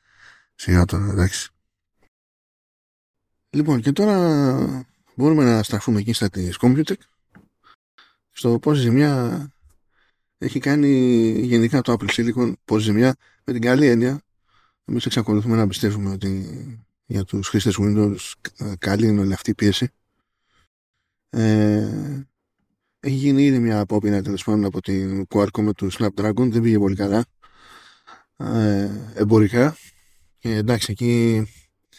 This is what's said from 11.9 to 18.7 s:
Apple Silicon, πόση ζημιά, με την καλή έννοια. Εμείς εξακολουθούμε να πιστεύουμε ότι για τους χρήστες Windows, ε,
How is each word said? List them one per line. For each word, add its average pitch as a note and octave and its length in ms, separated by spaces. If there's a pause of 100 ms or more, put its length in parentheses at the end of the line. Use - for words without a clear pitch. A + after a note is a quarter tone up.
Apple G2+ 100
Silicon, A#2 440 (120)
πόση G#2+ 200
ζημιά, A#2 320 (280)
με C3 80
την A#2 100
καλή C3 240
έννοια. B2 340 (640)
Εμείς A#2 220
εξακολουθούμε A2+ 500
να A2 100
πιστεύουμε G2+ 440
ότι G2 760 (200)
για G2 180
τους G2+ 240
χρήστες G2+ 320
Windows, G#2 360 (420)
ε, G#2 200